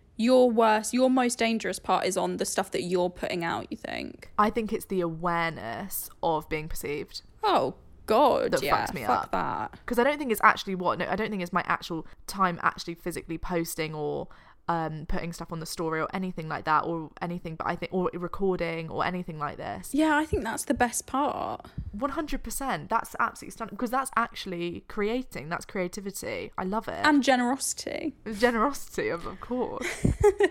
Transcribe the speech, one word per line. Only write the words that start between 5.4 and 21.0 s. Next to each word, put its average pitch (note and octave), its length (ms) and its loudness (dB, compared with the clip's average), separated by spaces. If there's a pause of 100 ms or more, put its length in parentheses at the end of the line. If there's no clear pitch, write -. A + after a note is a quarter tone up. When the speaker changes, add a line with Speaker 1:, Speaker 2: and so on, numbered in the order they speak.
Speaker 2:
of D#3 240 0
being D#3 220 -4
perceived - 520 -6 (220)
Speaker 1:
Oh, C4 320 4 (300)
God, A3 460 6
Speaker 2:
that - 120 2
Speaker 1:
yeah, - 240 2
Speaker 2:
fucks - 60 -6
me C#3+ 100 -6
Speaker 1:
fuck - 220 2
Speaker 2:
up. - 60 -10
Speaker 1:
that. B2 540 -2
Speaker 2:
'Cause A#3 140 0
I A#3+ 60 4
don't D4 120 2
think C#4 140 -4
it's G#3 100 0
actually G3 340 4
what, F3 240 0
no, F3+ 100 0
I F#3 80 0
don't G#3+ 120 -2
think G3+ 140 -4
it's F3 80 -6
my F3+ 160 0
actual - 400 -4 (200)
time F#3 360 0
actually - 320 -2
physically E3 420 -6
posting E3 560 -2
or, D3 360 -4 (380)
um, D#3+ 380 -2
putting E3+ 260 -2
stuff E3+ 200 -12
on E3 80 -6
the D#3 80 -8
story D#3+ 340 -2
or D#3 100 -2
anything F#3 380 -4
like D3+ 160 -6
that D#3 200 4
or D#3+ 260 -4 (100)
anything, F3 340 -6
but - 120 -4
I E3+ 80 0
think, - 180 -6
or F3+ 220 2
recording F3 720 -2
or D3 160 -2
anything F3+ 320 -4
like D3 200 -6
this. - 360 -8
Speaker 1:
Yeah, D4+ 240 4
I D#4 80 2
think - 180 0
that's A3 220 -4
the C#4 80 0
best A#3+ 320 2